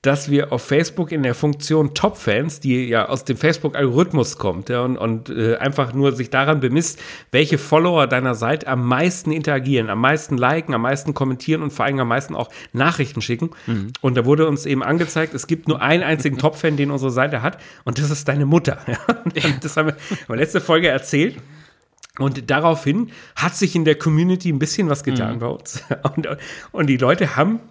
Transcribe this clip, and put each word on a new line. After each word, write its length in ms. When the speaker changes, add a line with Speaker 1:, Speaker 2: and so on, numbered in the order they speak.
Speaker 1:
dass 280
wir 220
auf 100
Facebook 480
in 140
der 100
Funktion 600
Top-Fans, 640
die 260
ja 220
aus 160
dem 120
Facebook-Algorithmus 1000
kommt, 300
ja, 140
und, 140
und, 340
äh, 260
einfach 380
nur 180
sich 180
daran 300
bemisst, 400
welche 260
Follower 480
deiner 300
Seite 320
am 180
meisten 460
interagieren, 580
am 100
meisten 380
liken, 360
am 80
meisten 300
kommentieren 480
und 120
vor 140
allem 120
am 80
meisten 300
auch 140
Nachrichten 480
schicken. 300
Speaker 2:
Mhm. 220
Speaker 1:
Und 160
da 80
wurde 220
uns 180
eben 200
angezeigt, 500
es 140
gibt 180
nur 160
einen 220
einzigen 340
Top-Fan, 380
den 160
unsere 180
Seite 320
hat, 160
und 160
das 120
ist 180
deine 180
Mutter. 360
<laughs> 40
Ja, 120
und 120
Speaker 2:
Ja. 140
Speaker 1:
das 160
haben 120
wir, 60
haben 340
wir 80
letzte 240
Folge 260
erzählt. 500
Und 280
daraufhin 640
hat 220
sich 180
in 100
der 120
Community 560
ein 80
bisschen 280
was 140
getan 340
Speaker 2:
Mhm. 40
Speaker 1:
bei 80
uns. 340
<laughs> 220
Und, 120
und 160
die 100
Leute 380
haben 240